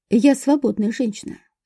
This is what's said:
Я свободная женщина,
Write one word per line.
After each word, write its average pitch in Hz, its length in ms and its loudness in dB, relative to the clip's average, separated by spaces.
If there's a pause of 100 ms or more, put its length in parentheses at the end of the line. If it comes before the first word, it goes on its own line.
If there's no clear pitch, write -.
Я 247 280 4
свободная 226 560 0
женщина, - 480 -8 (260)